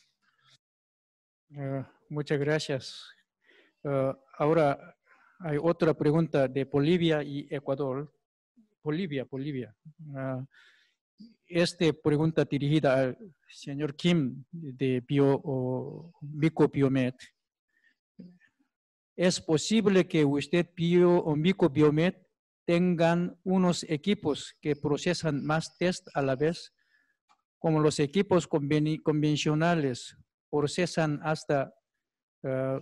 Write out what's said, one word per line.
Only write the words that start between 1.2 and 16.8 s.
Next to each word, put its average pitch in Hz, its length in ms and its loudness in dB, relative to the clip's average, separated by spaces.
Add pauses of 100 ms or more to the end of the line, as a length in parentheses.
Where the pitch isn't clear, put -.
Eh, 135 300 -8 (280)
muchas 147 280 -2
gracias. 147 800 -4 (640)
Eh, 135 300 -2 (240)
ahora 151 580 2 (440)
hay 156 220 -4
otra 165 320 2
pregunta 151 540 2
de 131 180 -4
Bolivia 156 580 2
y 143 260 -10
Ecuador. 139 640 -6 (720)
Bolivia, 151 460 -4
Bolivia. 135 460 -8 (400)
Ah, 131 300 -8 (1000)
esta 170 480 0
pregunta 151 520 0
dirigida 143 540 2
al 127 180 -2 (300)
señor 143 480 -10
Kim 143 560 0
de 131 500 -4
Bio, 139 420 2
o 127 800 -6
Mico 151 460 0
Biomed. 135 480 0 (2000)